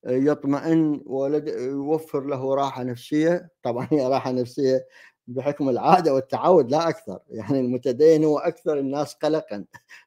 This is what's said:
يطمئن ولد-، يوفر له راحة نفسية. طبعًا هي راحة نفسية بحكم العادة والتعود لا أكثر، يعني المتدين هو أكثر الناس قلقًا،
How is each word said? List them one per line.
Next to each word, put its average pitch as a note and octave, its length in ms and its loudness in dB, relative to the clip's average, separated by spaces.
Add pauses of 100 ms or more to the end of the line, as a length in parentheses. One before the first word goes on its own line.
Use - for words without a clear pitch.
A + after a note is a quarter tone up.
يطمئن D3 1000 0
ولد-، C#3 420 -2
يوفر C#3 760 -4
له C3+ 300 -4
راحة C3+ 280 -2
نفسية. D3+ 680 -2 (120)
طبعًا A#2+ 280 -4
هي C#3+ 160 2
راحة C3 260 0
نفسية C3 540 0 (440)
بحكم C3+ 380 -2
العادة C#3+ 460 4
والتعود C3+ 560 2
لا E3 180 0
أكثر، F#2+ 300 -8 (100)
يعني A2 320 -4
المتدين C3 640 4
هو D3+ 140 2
أكثر D#3+ 400 -4
الناس C#3 360 -4
قلقًا، D3+ 500 -4 (420)